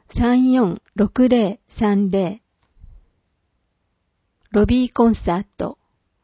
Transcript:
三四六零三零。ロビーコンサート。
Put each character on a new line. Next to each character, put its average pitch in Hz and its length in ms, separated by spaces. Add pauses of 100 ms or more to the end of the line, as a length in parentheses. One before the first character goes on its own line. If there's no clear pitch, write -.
三 254 420
四 254 300 (140)
六 214 340
零 226 380
三 202 420
零。 196 320 (2000)
ロ 208 140
ビ 247 220
ー - 60
コ 233 140
ン 226 80
サ 175 220
ー 202 80 (120)
ト。 - 200 (460)